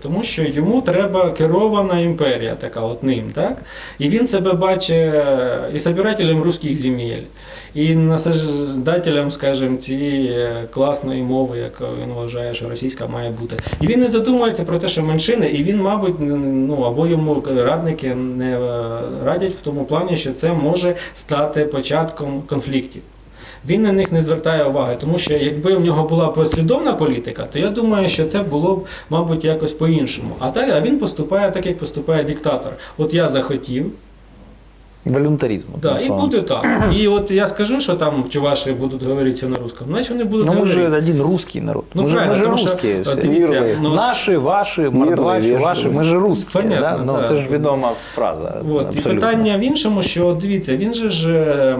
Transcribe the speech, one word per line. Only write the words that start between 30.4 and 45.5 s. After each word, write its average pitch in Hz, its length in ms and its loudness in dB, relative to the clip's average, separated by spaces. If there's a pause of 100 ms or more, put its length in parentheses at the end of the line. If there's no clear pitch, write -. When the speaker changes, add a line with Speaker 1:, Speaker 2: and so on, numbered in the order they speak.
Speaker 1:
так, 254 240 0
а 147 60 2
він 269 180 2
поступає 190 520 0
так, 185 160 -4
як 175 120 -2
поступає 151 460 -2
диктатор. 147 480 -4 (260)
От 156 160 0
я 165 140 2
захотів. 131 580 -2 (1200)
Speaker 2:
Волюнтаризм, 135 640 0 (160)
Speaker 1:
Да, 170 60 0
Speaker 2:
одним - 160 0
Speaker 1:
і - 20 -2
Speaker 2:
словом. - 240 0
Speaker 1:
буде 220 120 2
так. - 240 -2 (300)
І 208 120 4
от 202 220 2
я 196 160 2
скажу, 208 340 -2
що 180 140 0
там 147 280 0
в 120 60 -6
Чувашії 139 460 0
будуть 131 280 -4
говорити 131 340 2
все 131 120 -6
на 127 80 -2
русском, 120 340 -10
значить 240 200 -2
вони 240 140 -2
будуть 208 220 2
Speaker 2:
Ну, 170 60 2
ми 202 60 2
Speaker 1:
говорити. 185 220 2 (100)
Speaker 2:
ж 151 60 2
один 156 260 2
русский 170 400 -2
народ. 107 220 -4 (100)
Speaker 1:
Ну, 160 80 0
Speaker 2:
Ми 143 60 2
ж, 160 60 2
Speaker 1:
правильно, 208 200 2
Speaker 2:
ми 196 60 2
ж 208 40 4
Speaker 1:
тому 233 140 2
що, 180 120 2
Speaker 2:
русські - 180 0
Speaker 1:
е, 98 120 2
Speaker 2:
всі. 139 160 0
Speaker 1:
дивіться, 156 360 4
Speaker 3:
Мирний. 117 300 2
Speaker 1:
ну, 151 120 2
Speaker 2:
Наші, 208 420 2
ваші, 170 440 0
Speaker 3:
Мирний, 131 200 2
Speaker 2:
мордваші, 143 400 2
Speaker 3:
вежливий. 123 240 4